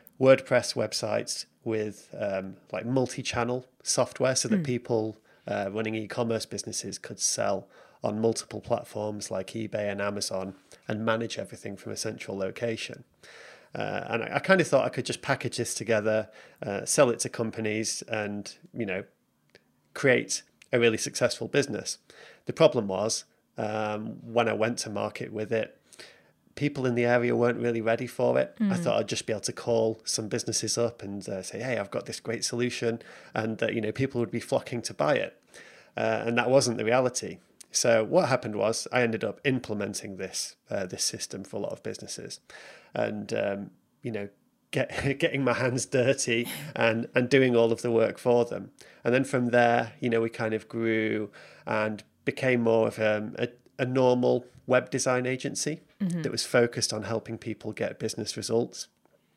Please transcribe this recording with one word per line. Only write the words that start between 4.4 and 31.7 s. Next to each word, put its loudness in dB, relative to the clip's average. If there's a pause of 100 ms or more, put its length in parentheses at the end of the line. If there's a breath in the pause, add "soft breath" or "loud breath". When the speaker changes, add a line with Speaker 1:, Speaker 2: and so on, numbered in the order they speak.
Speaker 1:
that 2
Speaker 2:
Mm. -4
Speaker 1:
people, -2 (320 soft breath)
uh, -2
running -2
e-commerce -2
businesses -8
could -14
sell -2 (340 soft breath)
on -2
multiple 0
platforms -6
like -6
eBay -4
and -4
Amazon -4 (320 soft breath)
and -4
manage 0
everything -10
from -12
a -8
central -8
location. -6 (680 loud breath)
Uh, 2
and 0
I, -2
I 4
kinda 6
thought 4
I -2
could -4
just -4
package -2
this -2
together, 2 (340 loud breath)
uh, -2
sell 6
it 0
to -4
companies -4
and, -4 (180)
you -4
know, -4 (880)
create 2 (300)
a 4
really 6
successful -2
business. -2 (480 loud breath)
The -6
problem 4
was, 0 (320)
um, -4
when 2
I 2
went 0
to -8
market -6
with -6
it, -2 (800 loud breath)
people -2
in 2
the 2
area 4
weren't 2
really 0
ready 0
for 2
it. -2
I 0
Speaker 2:
Mm. 2
Speaker 1:
thought 0
I'd -2
just -4
be -2
able -4
to -4
call 0
some -4
businesses -2
up -2
and, -8
uh, -6
say, -10
"Hey, -2